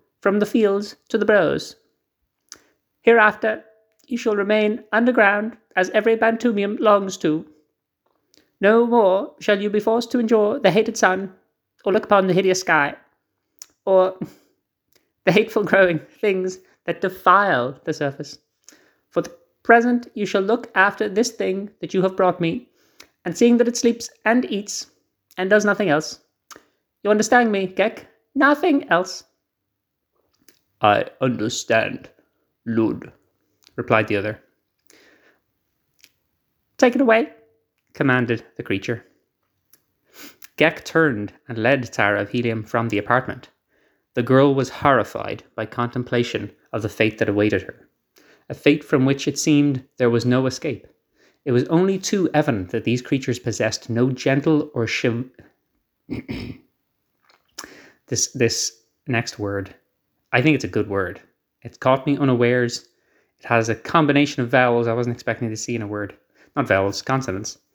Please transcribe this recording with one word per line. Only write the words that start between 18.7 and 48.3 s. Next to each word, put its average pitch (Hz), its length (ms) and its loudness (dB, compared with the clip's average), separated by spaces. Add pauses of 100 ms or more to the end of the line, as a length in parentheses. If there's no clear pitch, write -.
For 175 140 -2
the - 120 -14 (280)
present, 240 500 4
you 208 140 -4
shall 196 160 -2
look 220 320 -2
after 202 340 2
this 214 220 -2
thing 196 400 -6 (100)
that 165 140 -10
you 185 80 2
have 190 140 -2
brought 180 260 0
me, 170 260 -4 (560)
and 170 100 -6
seeing 240 220 4
that 233 120 2
it 240 100 -6
sleeps 233 320 -2 (160)
and 240 180 2
eats, - 440 -8 (500)
and 185 100 -4
does 208 160 4
nothing 208 240 0
else. 151 320 -2 (840)
You 202 80 0
understand 220 400 2
me, 196 180 -2
Ghek? 196 360 -4 (300)
Nothing 285 560 2
else. 180 340 -2 (1600)
"I 104 260 2 (160)
understand, 113 880 -4 (560)
Lud," 113 440 -2 (680)
replied 110 320 0
the 104 80 -2
other. 104 260 -6 (2250)
"Take 240 180 4
it 247 60 0
away," 233 320 2 (640)
commanded 123 500 0 (120)
the - 60 -10
creature. - 440 -6 (1500)
Ghek 151 260 0
turned 131 480 -2 (160)
and 117 80 -10
led 120 340 0
Tara 101 300 0
of 101 80 -6
Helium 117 340 -4
from 117 280 -4
the 101 80 -2
apartment. 123 500 -2 (640)
The 123 100 -4
girl 135 320 4
was 135 140 -2
horrified - 760 -2 (100)
by 110 100 -8
contemplation 120 880 -4 (200)
of 107 80 -6
the 107 80 -4
fate 110 280 0
that 107 120 0
awaited 104 320 0
her, - 260 -20 (600)